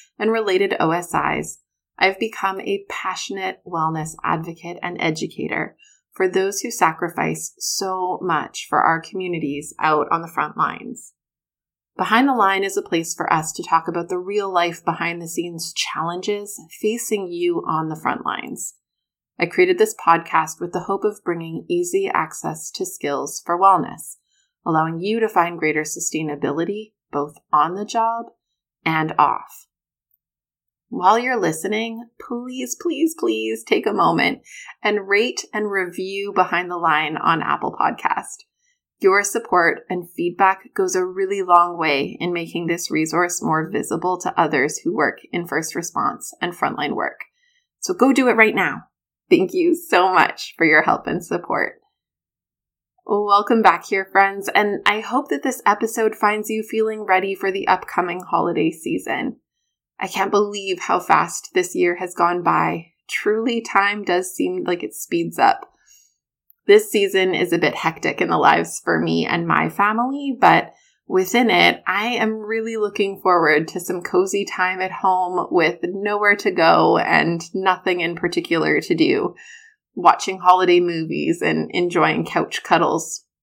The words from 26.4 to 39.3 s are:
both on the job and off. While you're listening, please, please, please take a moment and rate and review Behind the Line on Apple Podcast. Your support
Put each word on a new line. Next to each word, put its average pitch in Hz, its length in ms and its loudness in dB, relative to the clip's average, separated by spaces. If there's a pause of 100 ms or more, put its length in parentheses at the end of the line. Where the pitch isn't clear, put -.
both 147 220 -4 (180)
on 160 220 2
the 202 100 -6
job 233 420 -2 (560)
and 160 360 0
off. - 480 0 (1200)
While 202 300 4
you're 247 220 0
listening, 214 680 -4 (100)
please, 247 600 -8
please, 320 380 0
please 220 440 -2
take 202 240 0
a 208 60 0
moment 170 480 2 (420)
and 208 240 0
rate 220 460 0
and 214 180 -2
review 190 640 -4
Behind 180 360 0
the 175 80 -6
Line 156 400 0
on 165 240 2
Apple - 360 -2
Podcast. - 640 -2 (580)
Your 196 220 4
support 180 640 0